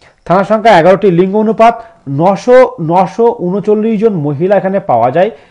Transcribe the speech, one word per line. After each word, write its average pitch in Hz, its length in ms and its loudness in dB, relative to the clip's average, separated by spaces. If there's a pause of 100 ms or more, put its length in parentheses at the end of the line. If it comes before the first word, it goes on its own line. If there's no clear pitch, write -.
(260)
থানার 190 180 0
সংখ্যা 208 360 2
এগারোটি, 185 320 2
লিঙ্গ 185 240 0
অনুপাত 220 480 0 (260)
নশো, 196 720 2
নশো 180 580 0
ঊনচল্লিশ 208 600 -2
জন 226 120 0
মহিলা 151 420 -2
এখানে 190 240 -2
পাওয়া 120 320 -2
যায়, 185 200 0 (200)